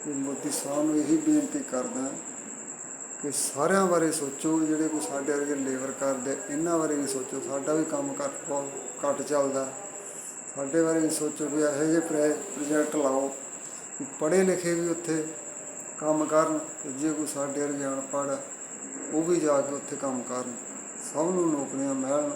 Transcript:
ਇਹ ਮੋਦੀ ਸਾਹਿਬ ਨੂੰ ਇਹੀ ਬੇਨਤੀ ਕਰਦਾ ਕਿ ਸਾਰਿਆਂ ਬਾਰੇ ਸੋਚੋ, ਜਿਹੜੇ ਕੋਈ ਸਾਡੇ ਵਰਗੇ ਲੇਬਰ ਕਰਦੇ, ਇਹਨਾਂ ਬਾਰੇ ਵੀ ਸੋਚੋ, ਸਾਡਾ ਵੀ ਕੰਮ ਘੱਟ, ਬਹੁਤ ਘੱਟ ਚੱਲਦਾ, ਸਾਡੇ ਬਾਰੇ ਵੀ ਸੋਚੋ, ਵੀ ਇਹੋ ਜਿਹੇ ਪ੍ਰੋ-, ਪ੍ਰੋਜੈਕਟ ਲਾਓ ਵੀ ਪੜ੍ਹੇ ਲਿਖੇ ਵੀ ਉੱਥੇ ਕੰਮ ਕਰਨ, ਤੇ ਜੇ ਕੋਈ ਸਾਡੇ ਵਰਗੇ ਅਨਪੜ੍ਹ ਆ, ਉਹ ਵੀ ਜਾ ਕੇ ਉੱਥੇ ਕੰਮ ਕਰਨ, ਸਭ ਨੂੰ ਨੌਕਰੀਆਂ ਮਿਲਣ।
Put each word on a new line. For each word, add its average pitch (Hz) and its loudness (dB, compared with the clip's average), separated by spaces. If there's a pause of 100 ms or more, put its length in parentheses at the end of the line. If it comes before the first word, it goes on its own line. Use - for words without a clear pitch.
ਇਹ 147 -4
ਮੋਦੀ 139 -4
ਸਾਹਿਬ 143 0
ਨੂੰ 151 4
ਇਹੀ 147 6
ਬੇਨਤੀ 151 4
ਕਰਦਾ 127 -2 (1080)
ਕਿ 143 -4
ਸਾਰਿਆਂ 175 4
ਬਾਰੇ 165 4
ਸੋਚੋ, 156 0
ਜਿਹੜੇ 156 2
ਕੋਈ 151 0
ਸਾਡੇ 139 -2
ਵਰਗੇ 143 2
ਲੇਬਰ 135 -2
ਕਰਦੇ, 135 0 (120)
ਇਹਨਾਂ 165 2
ਬਾਰੇ 151 2
ਵੀ 143 0
ਸੋਚੋ, 135 -4
ਸਾਡਾ 139 0
ਵੀ 160 4
ਕੰਮ 143 -2 (120)
ਘੱਟ, 139 -2 (180)
ਬਹੁਤ 139 -2 (340)
ਘੱਟ 139 0
ਚੱਲਦਾ, 135 0 (840)
ਸਾਡੇ 139 2
ਬਾਰੇ 160 4
ਵੀ 156 4
ਸੋਚੋ, 151 -2
ਵੀ 143 2
ਇਹੋ 147 4
ਜਿਹੇ 160 6
ਪ੍ਰੋ-, 151 4
ਪ੍ਰੋਜੈਕਟ 151 0
ਲਾਓ 135 2 (640)
ਵੀ 139 -4 (140)
ਪੜ੍ਹੇ 170 6
ਲਿਖੇ 175 2
ਵੀ 170 0
ਉੱਥੇ 160 -2 (720)
ਕੰਮ 151 2
ਕਰਨ, 156 4
ਤੇ - -8
ਜੇ 147 0
ਕੋਈ 151 -2
ਸਾਡੇ 143 -2
ਵਰਗੇ 143 -2
ਅਨਪੜ੍ਹ 135 -2
ਆ, 139 0 (760)
ਉਹ 156 2
ਵੀ 170 4
ਜਾ 147 4
ਕੇ 127 -2
ਉੱਥੇ 139 -8
ਕੰਮ 135 -2
ਕਰਨ, 123 -4 (600)
ਸਭ 330 2
ਨੂੰ 339 2
ਨੌਕਰੀਆਂ 151 0
ਮਿਲਣ। 277 0